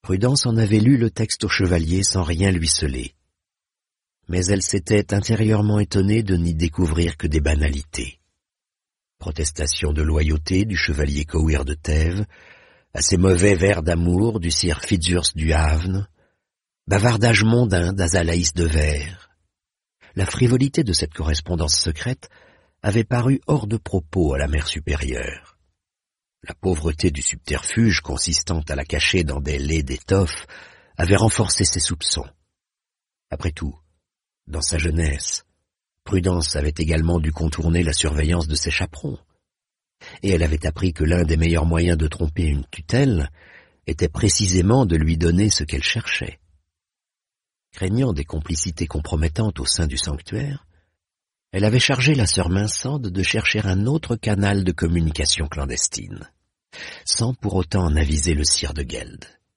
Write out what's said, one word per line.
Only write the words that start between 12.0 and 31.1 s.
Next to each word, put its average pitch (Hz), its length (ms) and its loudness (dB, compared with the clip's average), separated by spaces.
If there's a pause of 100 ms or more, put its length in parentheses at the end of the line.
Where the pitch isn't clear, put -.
à - 60 -6
ses - 160 2
mauvais 95 380 6
vers 90 300 2
d'amour 87 560 2
du 85 100 -2
sire 82 300 -2
Fitzurse 87 560 0
du 80 160 2
Havne, 80 560 2 (800)
bavardage 110 560 4
mondain 101 480 4
d'Azalaïs 87 640 0
de 87 100 2
Vere. 76 680 0 (840)
La 95 100 0
frivolité 127 560 2
de 107 100 0
cette 82 220 -2
correspondance 78 640 -2
secrète - 500 -4 (540)
avait 110 220 2
paru 131 420 2
hors 110 220 0
de 113 80 -2
propos 90 580 0
à 67 40 -2
la 71 100 0
mère 73 180 0
supérieure. 69 880 -6 (840)
La - 120 -14
pauvreté 82 580 0
du 71 100 -6
subterfuge 78 760 0
consistant 78 680 -4
à 76 60 -4
la 69 100 -6
cacher - 380 0
dans 71 180 -4
des 71 200 -4
lais 73 240 -2
d'étoffe 82 640 -2 (480)
avait 87 180 4